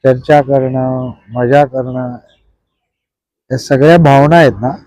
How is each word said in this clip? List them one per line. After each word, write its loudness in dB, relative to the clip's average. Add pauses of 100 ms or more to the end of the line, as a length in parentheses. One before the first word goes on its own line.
चर्चा 2
करणं, -4 (200)
मजा 0
करणं, -8 (1400)
या -6
सगळ्या 2
भावना 4
आहेत 4
ना -6 (140)